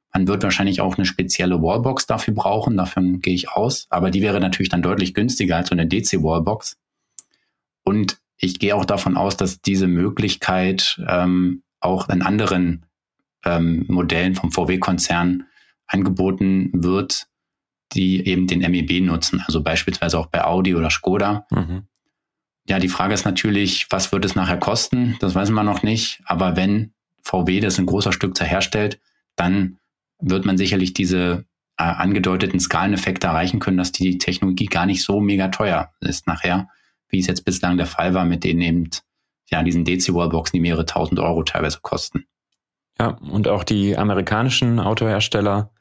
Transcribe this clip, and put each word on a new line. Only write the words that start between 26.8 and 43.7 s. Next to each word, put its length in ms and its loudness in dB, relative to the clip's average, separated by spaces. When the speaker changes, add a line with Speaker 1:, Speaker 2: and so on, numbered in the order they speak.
Speaker 1:
V 240 -2
W 140 2
das 180 0
in 80 2
großer 260 0
Stückzahl 360 -2
herstellt, 520 -2
dann 400 0
wird 220 0
man 140 2
sicherlich 340 0
diese, 540 0
äh, 40 -2
angedeuteten 800 0
Skaleneffekte 640 -2
erreichen 320 0
können, 200 0
dass 120 0
die 280 0
Technologie 480 -2
gar 180 0
nicht 180 0
so 160 0
mega 300 2
teuer 520 -2
ist 260 -6
nachher, 420 -2
wie 100 0
es 80 2
jetzt 200 -4
bislang 320 0
der 80 0
Fall 260 -2
war, 140 2
mit 180 0
denen 160 2
eben, 300 0
ja, 140 -2
diesen 240 0
D-C-Wallboxen, 720 0
die 20 0
mehrere 240 0
tausend 360 -2
Euro 220 0
teilweise 380 -4
kosten. 460 -6
Speaker 2:
Ja, 80 0
und 400 -2
auch 160 0
die 320 2